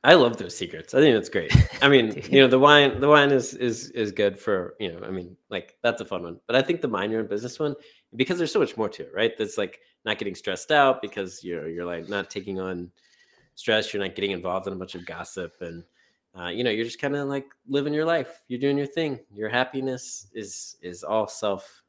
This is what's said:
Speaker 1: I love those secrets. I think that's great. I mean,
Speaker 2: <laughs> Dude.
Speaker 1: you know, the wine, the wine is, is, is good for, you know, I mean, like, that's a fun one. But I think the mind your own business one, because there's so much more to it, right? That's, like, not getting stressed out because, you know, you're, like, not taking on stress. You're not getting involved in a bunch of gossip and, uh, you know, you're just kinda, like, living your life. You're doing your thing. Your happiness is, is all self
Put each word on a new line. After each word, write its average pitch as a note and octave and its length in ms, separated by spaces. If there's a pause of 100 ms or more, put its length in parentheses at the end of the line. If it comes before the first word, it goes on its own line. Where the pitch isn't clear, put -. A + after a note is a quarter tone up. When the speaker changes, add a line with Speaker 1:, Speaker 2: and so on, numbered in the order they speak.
Speaker 1:
I C#3+ 120
love A#2+ 240
those F2+ 180
secrets. E2 380
I C3 60
think D3 140
that's G2+ 140
great. E2 260 (280)
I C#3 60
mean, B2+ 200
Speaker 2:
<laughs> G#2+ 60
Dude. - 140
Speaker 1:
you C#3 120
know, C3 80
the B2+ 100
wine, C#3+ 420
the C#3+ 80
wine C#3+ 220
is, C3 240
is, A#2+ 360
is G#2+ 220
good G2+ 260
for, F#2+ 420
you G2 120
know, E2+ 140
I - 40
mean, F#2 260 (140)
like, - 320
that's A#2 180
a A2+ 60
fun F2 160
one. F2 240
But A#2 100
I C3+ 60
think E3+ 180
the C#3 80
mind G#2+ 240
your A2+ 80
own G#2+ 60
business A2 320
one, D3 160 (420)
because E3+ 220
there's D#3+ 120
so G#3+ 100
much - 180
more G#2+ 100
to - 140
it, - 120
right? A2+ 220
That's, G#2+ 220
like, G2 220 (260)
not G#2+ 100
getting G2+ 180
stressed - 380
out C3+ 300
because, G2 420
you F2 160
know, D2+ 60
you're, E2+ 180
like, F2 240
not G2 220
taking G2 280
on F2+ 320 (680)
stress. A2 360
You're G2+ 100
not F#2+ 120
getting G2 160
involved F#2 360
in G2 60
a G2 40
bunch F2+ 180
of F2 100
gossip E2+ 560
and, E2+ 240 (500)
uh, F2+ 120
you F#2+ 180
know, A#2+ 60
you're A2 160
just A#2 120
kinda, C#3+ 240
like, C#3 260 (200)
living C#3+ 240
your D#3 140
life. E3 420
You're B2 120
doing C#3 180
your C#3+ 80
thing. C#3+ 340 (140)
Your G#2 160
happiness B2+ 840
is, - 480
is F2+ 240
all G#2+ 240
self - 600